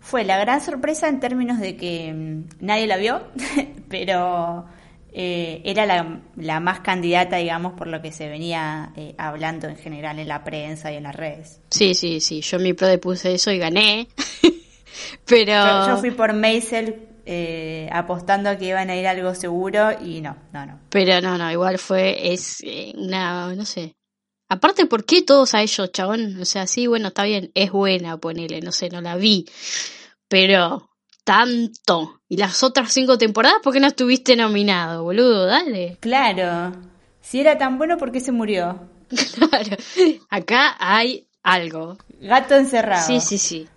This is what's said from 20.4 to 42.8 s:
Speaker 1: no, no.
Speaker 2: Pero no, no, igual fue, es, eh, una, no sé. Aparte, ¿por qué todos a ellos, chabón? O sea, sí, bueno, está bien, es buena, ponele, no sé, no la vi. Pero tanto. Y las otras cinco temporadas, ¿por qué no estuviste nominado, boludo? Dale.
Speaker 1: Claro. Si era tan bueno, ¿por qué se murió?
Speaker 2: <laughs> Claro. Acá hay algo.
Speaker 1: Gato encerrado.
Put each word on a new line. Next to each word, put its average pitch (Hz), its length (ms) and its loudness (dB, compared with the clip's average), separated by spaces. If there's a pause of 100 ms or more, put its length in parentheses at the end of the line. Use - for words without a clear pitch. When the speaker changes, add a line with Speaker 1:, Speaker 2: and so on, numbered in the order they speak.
Speaker 1:
no, 143 140 -12
no. - 140 -20 (100)
Speaker 2:
Pero 185 300 4
no, 180 180 -2
no, 170 120 -4
igual 185 280 0
fue, 190 540 0
es, - 320 -6
eh, - 320 -12
una, 185 580 -6
no 202 100 -8
sé. 165 300 -10 (540)
Aparte, 302 380 4
¿por 220 180 0
qué 349 180 4
todos 277 320 6
a 214 80 4
ellos, 202 300 -2
chabón? 202 480 -4
O 180 40 -6
sea, 190 220 -4
sí, 240 220 -2
bueno, 226 200 0
está 202 160 -2
bien, 202 300 -2
es 190 160 2
buena, 185 480 0
ponele, 165 420 -8
no 170 120 -8
sé, 180 180 -4
no 175 100 -10
la 175 160 -6
vi. 190 300 2 (840)
Pero 185 640 4 (340)
tanto. 220 1040 2
Y 180 80 -4
las 190 280 0
otras 262 280 2
cinco 262 240 4
temporadas, 226 460 4
¿por 277 100 2
qué 269 80 4
no 277 60 6
estuviste 254 480 4
nominado, 202 680 0
boludo? 202 420 4
Dale. 202 540 -2
Speaker 1:
Claro. 185 720 0 (480)
Si - 200 -6
era 294 180 6
tan 262 200 0
bueno, 320 180 0
¿por 269 160 -6
qué 247 80 -4
se 254 120 -4
murió? 190 560 -2 (220)
Speaker 2:
<laughs> - 0 - (240)
Claro. 220 420 2 (540)
Acá 240 480 2
hay 220 480 0 (160)
algo. 170 540 -2 (240)
Speaker 1:
Gato 262 360 4
encerrado. 226 500 4